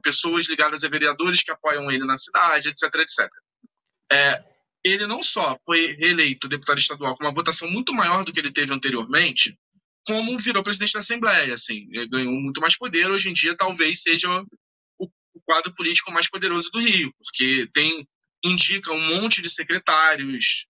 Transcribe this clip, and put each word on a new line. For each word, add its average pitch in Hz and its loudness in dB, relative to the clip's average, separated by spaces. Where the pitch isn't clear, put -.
pessoas 165 0
ligadas 151 0
a 151 -2
vereadores 151 2
que - -2
apoiam 143 -2
ele 131 -2
na 135 0
cidade, 151 2
et 147 -6
cetera, 156 0
et 160 0
cetera. - -2
É, 139 2
ele 196 0
não 240 -4
só 156 0
foi 165 0
reeleito 151 0
deputado 143 -2
estadual 139 0
com - -8
uma 147 -2
votação 165 0
muito 247 -4
maior 185 0
do 165 -10
que 160 -4
ele 147 -4
teve 139 -2
anteriormente, 135 0
como 226 -2
virou 208 0
presidente 202 0
da 214 -6
Assembleia, 202 0
assim, 107 -4
ele 117 -6
ganhou 127 -2
muito 139 -4
mais 165 2
poder. 185 0
Hoje 196 0
em 180 -4
dia, 170 0
talvez 170 0
seja 170 2
o, 190 -8
o - -18
quadro 165 0
político 175 0
mais 170 0
poderoso 175 -2
do 226 -4
Rio, 196 0
porque 131 -2
tem, 151 0
indica 180 0
um 160 -2
monte 208 0
de 170 -2
secretários, 156 0